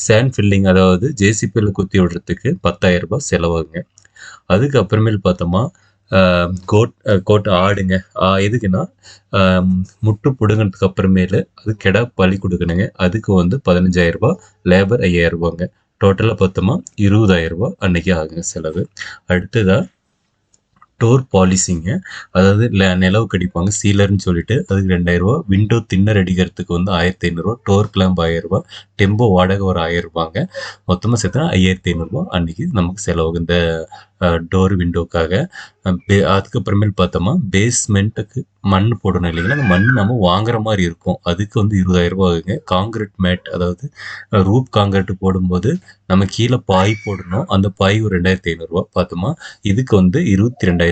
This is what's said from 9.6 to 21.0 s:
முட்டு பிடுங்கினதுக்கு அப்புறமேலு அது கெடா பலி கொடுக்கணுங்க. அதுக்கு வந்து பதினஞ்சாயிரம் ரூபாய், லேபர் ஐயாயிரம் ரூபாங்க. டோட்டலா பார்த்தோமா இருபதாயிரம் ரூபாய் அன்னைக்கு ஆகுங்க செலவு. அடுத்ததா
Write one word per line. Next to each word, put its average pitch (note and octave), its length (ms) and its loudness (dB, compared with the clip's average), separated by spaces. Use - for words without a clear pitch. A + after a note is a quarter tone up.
முட்டு A2 260 0
பிடுங்கினதுக்கு G#2+ 480 0
அப்புறமேலு F#2+ 540 2
அது G#2+ 300 -6
கெடா G2 180 2
பலி F#2+ 280 2
கொடுக்கணுங்க. F2 500 -2
அதுக்கு G2 420 -2
வந்து F#2 340 2
பதினஞ்சாயிரம் F2+ 520 2
ரூபாய், E3+ 160 0
லேபர் G2 380 2
ஐயாயிரம் E2+ 400 0
ரூபாங்க. E2+ 240 -4
டோட்டலா G2+ 340 2
பார்த்தோமா G2 440 0
இருபதாயிரம் F#2+ 640 2
ரூபாய் E2 200 -4
அன்னைக்கு F2 360 0
ஆகுங்க D#2+ 240 -4
செலவு. D#2+ 500 -8
அடுத்ததா F#2+ 500 2